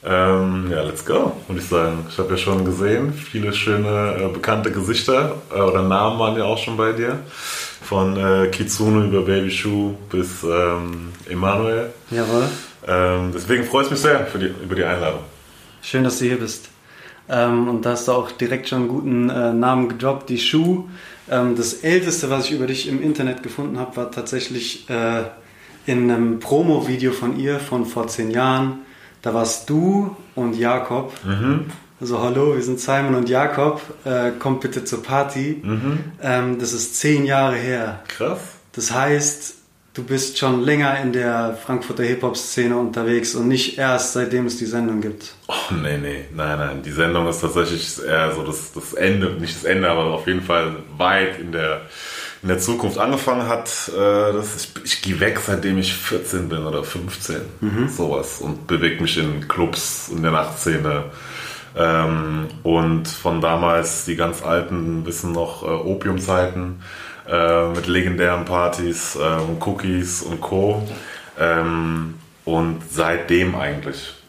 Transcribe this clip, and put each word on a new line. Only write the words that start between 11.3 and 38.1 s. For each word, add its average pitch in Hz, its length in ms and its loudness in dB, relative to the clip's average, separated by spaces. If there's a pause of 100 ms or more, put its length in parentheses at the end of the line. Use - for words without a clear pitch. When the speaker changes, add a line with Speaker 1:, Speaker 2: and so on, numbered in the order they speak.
Speaker 2:
Jawohl. 117 360 2 (420)
Speaker 1:
Ähm, 90 440 2
deswegen 95 320 0
freue 135 200 2
ich 139 80 0
mich 131 80 0
sehr 143 260 4
für 101 140 -4
die, 92 80 0
über 92 260 -4
die 87 100 0
Einladung. 85 360 0 (640)
Speaker 2:
Schön, 131 200 0
dass 127 140 2
du 127 80 0
hier 123 140 2
bist. - 300 -8 (600)
Ähm, 120 380 2
und 117 180 0
da 120 60 2
hast - 160 -2
du 127 60 4
auch 123 180 0
direkt 127 380 -2
schon 131 100 0
einen 120 80 2
guten, 127 420 2
äh, 120 240 2
Namen 127 340 4
gedroppt, 131 420 -2
die 120 100 0
Shu. 175 460 2 (440)
Ähm, 123 260 2
das 117 180 0
Älteste, 165 580 2
was 135 140 0
ich 156 80 -2
über 127 120 0
dich 131 220 -2
im 139 160 -2
Internet 135 400 0
gefunden 135 340 -6
hab, 127 200 -6
war 120 120 -4
tatsächlich, - 800 -6
äh, 117 360 0 (600)
in 123 240 4
einem 117 300 4
Promo-Video 131 720 2
von 127 260 -2
ihr 139 220 0
von 127 260 -2
vor 117 220 -4
zehn 113 240 -4
Jahren. 131 480 2 (440)
Da 113 120 0
warst 113 340 0
du 185 480 2 (160)
und 117 240 -2
Jakob. 123 560 0 (100)
Speaker 1:
Mhm. 123 440 0 (320)
Speaker 2:
Also, 120 240 -2
„Hallo, 135 320 4
wir 120 80 0
sind 127 160 -2
Simon 139 340 2
und 123 160 2
Jakob, 143 500 2 (240)
äh, 123 280 2
kommt 127 300 0
bitte 120 220 -4
zur 117 200 -6
Party.“ 139 580 0
Speaker 1:
Mhm. 120 380 0 (240)
Speaker 2:
Ähm, 123 340 2
das 120 160 -2
ist - 240 -4
zehn 147 300 4
Jahre 135 280 4
her. 117 520 -2
Speaker 1:
Krass. 165 320 -4 (320)